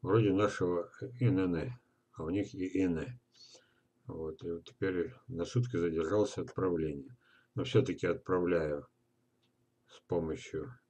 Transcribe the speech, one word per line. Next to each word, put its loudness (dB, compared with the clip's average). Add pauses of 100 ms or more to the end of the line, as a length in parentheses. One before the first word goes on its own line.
Вроде 6
нашего 0 (320)
Н 4
Н, 0 (400)
а -10
у -4
них -2
И -2
Н». -2 (880)
Вот, -8
и -4
вот -8
теперь -4 (120)
на -4
сутки 0
задержался 0
отправление. -2 (380)
Но -2
всё-таки 4
отправляю 2 (960)
с -20
помощью -4 (140)